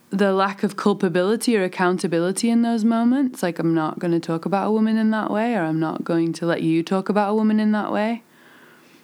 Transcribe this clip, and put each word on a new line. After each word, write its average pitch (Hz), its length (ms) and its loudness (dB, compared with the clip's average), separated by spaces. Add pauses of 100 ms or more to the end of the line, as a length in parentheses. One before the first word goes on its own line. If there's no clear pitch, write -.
(100)
the 196 240 2
lack 196 280 0
of - 140 -2
culpability 202 800 2
or 190 80 2
accountability 180 880 0
in 233 100 4
those 233 240 0
moments, 240 580 2
like, 170 160 -2
"I'm 165 140 0
not 160 260 0
gonna 170 220 0
talk 165 240 -4
about 196 240 0
a - 20 0
woman 220 280 2
in 220 120 2
that 214 200 -2
way," 226 240 0
or, 190 80 0
"I'm 160 180 -2
not 160 240 -4
going 165 300 -2
to - 100 -8
let 170 180 0
you 165 200 2
talk 190 260 -2
about 208 220 0
a 214 40 0
woman 214 240 2
in 214 140 2
that 208 180 -2
way." 220 320 -2 (800)